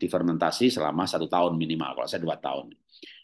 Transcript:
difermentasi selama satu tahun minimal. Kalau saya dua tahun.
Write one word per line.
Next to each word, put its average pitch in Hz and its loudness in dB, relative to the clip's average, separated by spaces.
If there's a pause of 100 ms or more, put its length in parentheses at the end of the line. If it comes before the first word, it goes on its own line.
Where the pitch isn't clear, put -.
difermentasi 85 2
selama 78 0
satu 82 -2
tahun 87 2
minimal. 78 -2
Kalau 64 -4
saya 85 -4
dua 76 -2
tahun. 69 -6 (520)